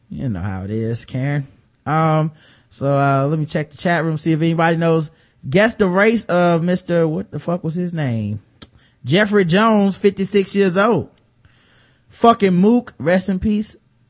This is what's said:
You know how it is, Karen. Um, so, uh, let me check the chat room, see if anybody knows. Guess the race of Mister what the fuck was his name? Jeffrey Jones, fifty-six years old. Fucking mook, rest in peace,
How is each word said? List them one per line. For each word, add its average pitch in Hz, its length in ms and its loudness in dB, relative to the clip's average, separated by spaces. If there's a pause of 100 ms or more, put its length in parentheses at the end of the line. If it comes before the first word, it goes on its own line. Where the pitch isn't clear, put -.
You - 200 -8
know 95 120 -4
how 95 240 -6
it 98 60 -10
is, 113 340 -4
Karen. 139 420 -4 (400)
Um, 156 460 0 (360)
so, - 240 -6
uh, 139 360 2
let 160 100 -2
me 151 80 -4
check 151 240 -6
the 139 60 -20
chat 175 260 -2
room, 160 160 -2
see 160 140 -2
if 156 100 0
anybody 165 340 2
knows. 165 360 0 (360)
Guess 202 280 2
the 202 120 2
race 202 360 2
of 175 400 2
Mister 175 420 0
what 165 240 -6
the - 80 -10
fuck 170 240 -6
was 160 140 -6
his 180 180 -4
name? 113 480 -4 (600)
Jeffrey 202 400 2
Jones, 196 520 2
fifty-six 196 600 0
years 196 200 2
old. 196 340 0 (1000)
Fucking 220 460 2
mook, 214 440 2
rest 180 300 0
in 190 100 -2
peace, 208 380 -4 (340)